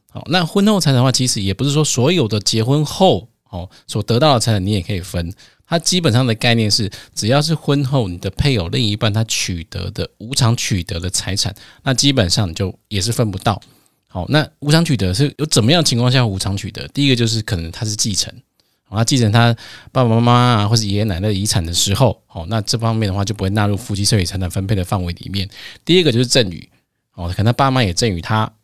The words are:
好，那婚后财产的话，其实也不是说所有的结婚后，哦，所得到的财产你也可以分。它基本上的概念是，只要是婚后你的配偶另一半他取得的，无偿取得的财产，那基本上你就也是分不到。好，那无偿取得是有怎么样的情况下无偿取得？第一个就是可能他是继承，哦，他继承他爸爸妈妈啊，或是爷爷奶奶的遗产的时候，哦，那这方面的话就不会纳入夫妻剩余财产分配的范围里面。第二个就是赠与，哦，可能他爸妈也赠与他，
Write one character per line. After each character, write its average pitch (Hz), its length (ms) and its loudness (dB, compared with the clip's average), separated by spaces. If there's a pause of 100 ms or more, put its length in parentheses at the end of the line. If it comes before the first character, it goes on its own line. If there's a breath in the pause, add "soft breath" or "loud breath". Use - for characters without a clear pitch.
(120)
好， - 160 -14
那 170 180 0
婚 196 220 0
后 214 120 2
财 151 120 2
产 131 60 4
的 120 40 4
话， 131 100 2
其 127 140 0
实 123 160 -2
也 98 140 -2
不 - 80 -4
是 143 80 0
说 151 120 2
所 135 280 2
有 160 160 2
的 104 120 0
结 110 240 0
婚 143 220 2
后， 151 420 2 (220)
哦， 90 180 -10 (200 soft breath)
所 107 160 -4
得 113 160 0
到 147 160 4
的 117 40 4
财 120 120 0
产 101 120 0
你 104 100 0
也 98 80 0
可 95 120 -6
以 90 80 -6
分。 87 320 -6 (320 soft breath)
它 - 140 -2
基 180 200 0
本 165 140 2
上 127 140 4
的 113 80 0
概 120 180 2
念 113 160 2
是， 101 220 -2 (240 loud breath)
只 - 120 -4
要 135 140 4
是 156 140 0
婚 143 300 0
后 127 220 0
你 87 120 -8
的 98 120 -6
配 139 260 0
偶 85 100 -2
另 127 180 0
一 104 100 0
半 107 160 0
他 110 120 0
取 90 480 -4
得 92 180 -8
的， - 180 -6 (120)
无 123 160 -10
偿 117 200 4
取 95 280 -2
得 85 160 -6
的 87 100 -6
财 - 260 -4
产， 98 200 -4 (260 loud breath)
那 135 100 -2
基 139 220 2
本 110 160 2
上 101 180 0
你 82 60 -6
就 92 180 -4 (180)
也 98 120 -2
是 107 100 -2
分 113 200 0
不 95 80 -6
到。 101 200 -2 (480 soft breath)
好， 90 200 -6
那 143 200 0 (120)
无 143 100 -6
偿 165 160 4
取 151 100 0
得 95 160 0
是 104 260 0
有 139 100 -2
怎 139 160 2
么 113 80 4
样 175 100 4
的 151 60 2
情 120 100 0
况 123 140 2
下 131 120 4
无 98 140 0
偿 98 180 -4
取 95 140 -6
得？ 69 200 -14
第 143 180 0
一 - 20 4
个 131 60 6
就 117 100 2
是 113 160 0
可 - 140 -4
能 82 160 -6
他 - 140 -8
是 107 100 -6
继 104 180 -2
承， - 180 -4 (580)
哦， 98 80 -4
他 113 60 2
继 139 140 2
承 113 140 4
他 117 240 6 (360 loud breath)
爸 131 120 2
爸 117 60 2
妈 113 100 4
妈 120 140 4
啊， 120 340 4
或 110 80 2
是 110 100 2
爷 101 120 -2
爷 104 80 0
奶 87 160 -2
奶 107 80 0
的 107 40 0
遗 95 100 -2
产 104 220 -2
的 82 80 -6
时 92 220 0
候， 120 320 2
哦， - 220 -12
那 110 120 -2
这 - 160 -4
方 113 180 -2
面 110 120 0
的 95 80 -2
话 98 100 -2
就 107 80 -4
不 - 80 -6
会 95 100 0
纳 104 140 2
入 104 100 0
夫 98 200 -6
妻 98 100 -2
剩 107 140 2
余 90 60 0
财 98 120 -6
产 95 140 -2
分 95 160 -4
配 104 80 0
的 92 100 -2
范 98 180 -2
围 87 100 -4
里 - 160 -12
面。 95 200 -4 (340 loud breath)
第 170 140 4
二 185 60 4
个 151 80 2
就 113 80 2
是 127 80 2
赠 120 240 2
与， - 180 -14 (460)
哦， 87 140 -8
可 90 120 -4
能 107 40 4
他 117 80 4
爸 135 180 2
妈 131 100 2
也 98 100 2
赠 117 160 0
与 87 140 -2
他， 107 300 -2 (120)